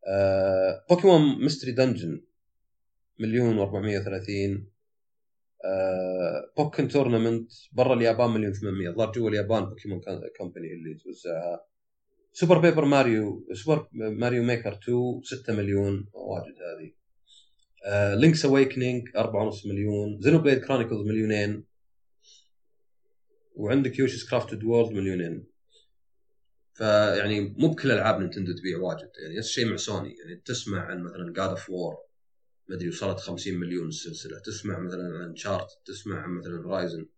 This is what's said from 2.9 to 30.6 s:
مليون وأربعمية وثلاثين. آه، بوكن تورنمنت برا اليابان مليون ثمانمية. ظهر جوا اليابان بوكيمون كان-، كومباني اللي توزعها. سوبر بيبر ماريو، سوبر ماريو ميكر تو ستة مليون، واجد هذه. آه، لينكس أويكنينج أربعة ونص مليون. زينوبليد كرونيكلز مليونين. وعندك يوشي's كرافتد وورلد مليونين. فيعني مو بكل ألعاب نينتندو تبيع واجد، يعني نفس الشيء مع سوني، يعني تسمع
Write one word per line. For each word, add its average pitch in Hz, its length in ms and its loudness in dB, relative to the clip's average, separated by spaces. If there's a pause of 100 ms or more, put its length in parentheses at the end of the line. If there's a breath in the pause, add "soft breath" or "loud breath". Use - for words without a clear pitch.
مليون 113 380 2
وأربعمية 101 420 0
وثلاثين. 98 720 -4 (960)
آه، 92 920 -2
بوكن 147 300 0
تورنمنت 117 640 2 (200)
برا 127 220 4
اليابان 117 360 4
مليون 107 240 0
ثمانمية. 95 360 -4
ظهر 104 220 -2
جوا 117 180 -2
اليابان 104 360 0
بوكيمون 98 360 -10
كان-، - 200 -10 (160)
كومباني 87 360 -10
اللي 80 300 -12
توزعها. 87 640 -8 (680)
سوبر 175 240 6
بيبر 160 280 6
ماريو، 120 680 4
سوبر 147 400 0
ماريو 117 500 -2
ميكر 113 300 -2
تو 120 500 -2
ستة 120 300 -6
مليون، 101 600 -2
واجد 95 420 -10
هذه. 80 360 -14 (920 soft breath)
آه، 101 300 2
لينكس 156 300 6
أويكنينج 131 680 2
أربعة 110 280 0
ونص 104 220 -6
مليون. 104 560 -2
زينوبليد 143 440 6
كرونيكلز 113 420 -2
مليونين. 107 580 0 (1900 soft breath)
وعندك 127 380 0
يوشي's - 360 0
كرافتد 113 340 -2
وورلد 113 280 4
مليونين. 90 560 -2 (1300 soft breath)
فيعني 104 680 2
مو 104 260 2
بكل 147 240 2
ألعاب 104 280 4
نينتندو 87 360 -4
تبيع 87 220 -6
واجد، 87 340 -6 (120)
يعني 80 140 -10
نفس 117 100 -6
الشيء 123 220 -2
مع 98 60 -2
سوني، 85 420 -6
يعني 87 280 -18
تسمع 101 400 -6